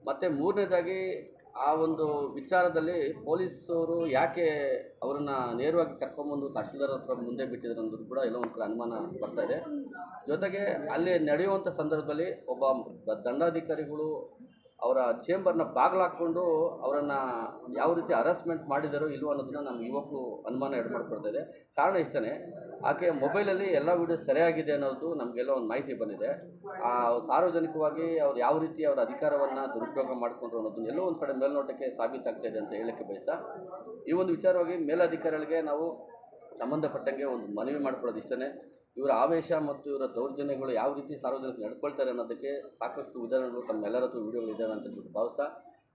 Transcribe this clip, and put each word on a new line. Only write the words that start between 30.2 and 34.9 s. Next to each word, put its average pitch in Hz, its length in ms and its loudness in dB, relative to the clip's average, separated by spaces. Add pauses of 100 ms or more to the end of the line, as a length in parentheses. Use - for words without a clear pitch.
ಅನ್ನೋದನ್ನ 110 280 -4
ಎಲ್ಲೋ 151 160 -2
ಒಂದು 165 160 0
ಕಡೆ 139 140 -2
ಮೇಲ್ನೋಟಕ್ಕೆ 135 560 0
ಸಾಬೀತಾಗ್ತಾ 120 580 -4
ಇದೆ 110 120 -2
ಅಂತ 104 140 -6
ಹೇಳಕ್ಕೆ 113 300 -4
ಬಯಸ್ತಾ, 101 300 -4 (760)
ಈ - 40 0
ಒಂದು 180 220 2
ವಿಚಾರವಾಗಿ 175 440 2
ಮೇಲಧಿಕಾರಿಗಳಿಗೆ 160 840 2